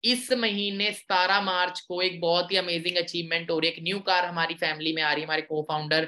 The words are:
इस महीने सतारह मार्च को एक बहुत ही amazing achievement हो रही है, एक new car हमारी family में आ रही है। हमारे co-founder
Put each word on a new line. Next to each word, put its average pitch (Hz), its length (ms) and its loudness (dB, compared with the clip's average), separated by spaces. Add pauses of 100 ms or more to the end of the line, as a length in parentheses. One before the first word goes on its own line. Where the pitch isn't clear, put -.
इस 247 280 0
महीने 202 600 0
सतारह 190 480 2
मार्च 180 380 0
को 180 220 -4
एक 175 200 0
बहुत 175 300 2
ही 190 60 2
amazing 175 400 -2
achievement 170 540 -2
हो 165 80 0
रही 160 100 2
है, 165 60 -2
एक 170 80 -14
new 190 160 -4
car 185 260 2
हमारी 170 300 -2
family 160 380 -2
में 160 100 -2
आ 151 80 2
रही 147 100 0
है। 156 60 -6
हमारे 156 240 -2
co-founder 151 560 0